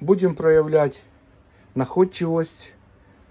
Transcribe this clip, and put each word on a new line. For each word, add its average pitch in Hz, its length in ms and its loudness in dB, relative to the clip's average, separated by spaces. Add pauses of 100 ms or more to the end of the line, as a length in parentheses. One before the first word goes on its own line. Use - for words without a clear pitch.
будем 175 360 0
проявлять 156 680 2 (720)
находчивость, 165 960 -2 (580)